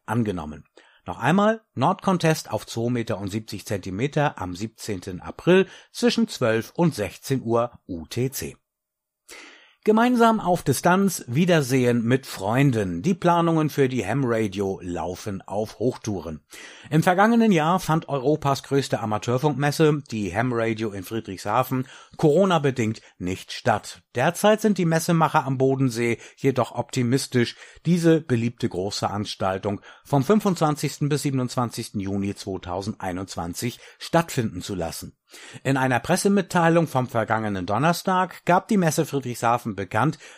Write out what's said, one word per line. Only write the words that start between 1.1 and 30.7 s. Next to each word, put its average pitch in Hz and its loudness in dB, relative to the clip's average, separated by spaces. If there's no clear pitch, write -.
einmal, 202 2
Nordcontest 151 0
auf - -6
zwei 117 -4
Meter 117 -2
und 98 -6
siebzig 110 -8
Zentimeter 117 -2
am 90 -8
siebzehnten 95 -10
April 180 2
zwischen 226 2
zwölf 113 -2
und 165 2
sechzehn 107 -4
Uhr 117 0
U 82 -10
T 127 -4
C. 73 -10
Gemeinsam 226 4
auf 175 0
Distanz, 180 2
Wiedersehen 127 2
mit 127 2
Freunden. 107 0
Die 165 2
Planungen 170 2
für 135 2
die 120 -2
Ham 120 -2
Radio 101 0
laufen 90 -6
auf 107 -6
Hochtouren. 92 -4
Im 160 4
vergangenen 214 4
Jahr 170 4
fand 160 0
Europas 139 0
größte 135 0
Amateurfunkmesse, 139 0
die 98 -4
Ham 120 0
Radio 113 -2
in 98 -10
Friedrichshafen, 113 -2
Corona-bedingt 143 2
nicht 90 -6
statt. - -4
Derzeit 170 2
sind 214 2
die 180 0
Messemacher 160 2
am 135 -2
Bodensee 127 0
jedoch 127 0
optimistisch, 123 0
diese 165 4
beliebte 117 -2
Großveranstaltung 98 -4
vom 139 2
fünfundzwanzigsten 156 0